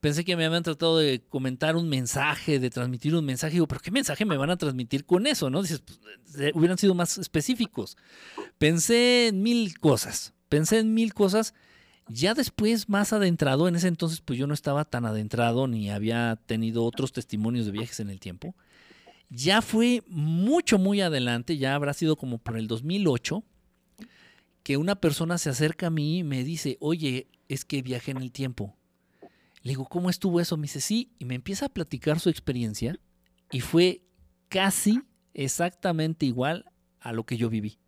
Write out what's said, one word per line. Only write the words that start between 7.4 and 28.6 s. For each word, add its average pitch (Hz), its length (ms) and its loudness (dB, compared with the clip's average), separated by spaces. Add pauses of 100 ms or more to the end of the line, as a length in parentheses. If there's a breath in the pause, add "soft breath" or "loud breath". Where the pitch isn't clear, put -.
Pensé 233 720 4
en 190 140 0
mil 226 360 2
cosas, - 540 0 (160)
pensé 160 300 4
en 220 160 2
mil 226 180 2
cosas. 208 400 2 (560 soft breath)
Ya 131 240 0
después, 226 560 0
más 202 240 2
adentrado, 170 560 4
en 170 80 2
ese 175 120 2
entonces, 160 340 -4
pues 123 160 -4
yo 135 80 0
no 147 80 -2
estaba 147 320 -2
tan 120 180 -4
adentrado 117 600 0
ni 110 240 -2
había 113 560 -2
tenido 113 380 -2
otros 127 280 -2
testimonios 113 540 -2
de 101 60 -4
viajes 110 280 -8
en 104 80 -8
el 95 100 -12
tiempo. 95 360 -12 (760 soft breath)
Ya 156 320 2
fue 233 480 2
mucho, 185 680 2
muy 196 240 2
adelante, 131 560 0
ya 135 160 2
habrá 143 180 0
sido 156 240 2
como 123 220 -6
por 113 180 -8
el 110 100 -4
dos 113 160 -4
mil 185 260 0
ocho, 151 360 -2 (1160 loud breath)
que 139 140 -2
una 180 200 0
persona 170 420 0
se - 100 -4
acerca 151 380 -2
a 165 40 -2
mí 156 280 0
y 185 60 -2
me 139 180 -2
dice, 147 380 -4
"Oye, 147 480 -2 (200)
es 135 160 -6
que 139 180 -4
viajé 123 280 -6
en 131 60 -6
el 127 160 -8
tiempo." 120 420 -6 (920 soft breath)